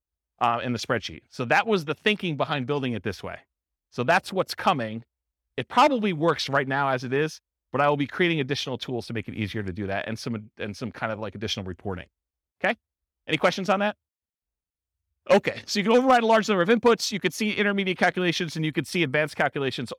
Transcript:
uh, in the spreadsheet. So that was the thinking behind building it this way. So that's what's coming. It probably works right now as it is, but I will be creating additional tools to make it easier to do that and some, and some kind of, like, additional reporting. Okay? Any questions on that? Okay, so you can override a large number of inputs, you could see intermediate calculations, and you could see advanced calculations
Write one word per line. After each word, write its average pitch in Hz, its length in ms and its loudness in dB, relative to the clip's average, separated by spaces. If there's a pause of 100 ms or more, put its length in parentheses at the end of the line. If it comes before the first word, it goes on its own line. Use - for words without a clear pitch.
(400)
uh, 120 200 4
in 123 120 -2
the 117 80 -2
spreadsheet. 113 500 -4
So - 140 -8
that 151 240 2
was 196 160 0
the 147 100 -4
thinking 190 420 -2
behind 139 300 -2
building 135 280 -2
it 101 100 -6
this 101 180 -6
way. 85 160 -12 (540)
So 123 100 -4
that's 165 300 2
what's 185 240 -2
coming. 113 480 -2 (520)
It 127 120 -6
probably 240 440 4
works 156 360 0
right 135 180 0
now 139 220 0
as 127 160 -2
it 123 80 -6
is, 151 280 -2 (320)
but 135 80 0
I 143 80 4
will 147 80 4
be 139 100 0
creating 170 340 0
additional 131 380 -4
tools 120 280 -8
to - 60 -10
make 113 160 -6
it 107 60 -12
easier 107 280 -4
to 95 100 -6
do 98 140 -6
that 98 220 -4
and 113 100 -6
some, 110 400 -8
and 104 180 -8
some 113 140 -8
kind 110 220 -6
of, 104 60 -8
like, 107 160 -8
additional 101 320 -6
reporting. 92 400 -8 (560)
Okay? 208 140 0 (520)
Any 156 80 0
questions 180 320 0
on 196 120 2
that? 202 160 -2 (1300)
Okay, 156 360 4
so - 120 -2
you 196 60 2
can 220 80 4
override 247 300 6
a 220 40 2
large 220 220 4
number 196 140 4
of 170 60 2
inputs, 233 440 4
you 196 80 -4
could - 140 0
see 214 180 0
intermediate 196 460 0
calculations, 175 580 0
and 160 80 -2
you 156 80 -2
could 151 140 -2
see 175 160 0
advanced 151 340 0
calculations 135 640 -2